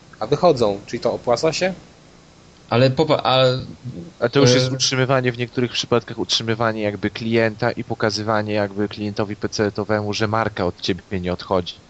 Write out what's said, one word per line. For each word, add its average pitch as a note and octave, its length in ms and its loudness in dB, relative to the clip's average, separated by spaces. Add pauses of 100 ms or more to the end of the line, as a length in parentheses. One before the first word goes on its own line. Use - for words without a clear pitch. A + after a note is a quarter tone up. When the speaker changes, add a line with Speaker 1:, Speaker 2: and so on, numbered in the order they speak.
(200)
Speaker 1:
A G#2+ 60 -4
wychodzą, A#2+ 600 2
czyli A#2+ 140 -8
to A2+ 120 0
opłaca A#2+ 400 0
się? F3+ 220 -2 (960)
Speaker 2:
Ale B2+ 200 6
popa-, D3+ 340 2
a C3 200 4 (760)
Speaker 3:
A... A#2 80 0
to C3+ 120 2
już B2+ 100 8
Speaker 2:
e, B2 40 6
Speaker 3:
jest B2+ 180 2
utrzymywanie, C3 600 0
w A#2 60 -10
niektórych A#2+ 340 -2
przypadkach - 460 -2
utrzymywanie A2 640 -2
jakby G#2 280 -2
klienta A2+ 640 0
i - 120 -8
pokazywanie G#2+ 720 -2
jakby G2+ 340 -2
klientowi G#2 480 -6
P - 120 -6
C G#2 240 -2
towemu, G#2 420 -2
że G#2+ 140 -2
marka G#2+ 380 -2
od F2+ 140 -4
ciebie F#2 400 -4
nie F2+ 120 -2
odchodzi. F2+ 420 -2 (160)